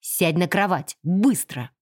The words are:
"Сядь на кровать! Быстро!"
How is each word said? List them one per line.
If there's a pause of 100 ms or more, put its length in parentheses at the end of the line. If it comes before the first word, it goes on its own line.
"Сядь
на
кровать!
Быстро!" (120)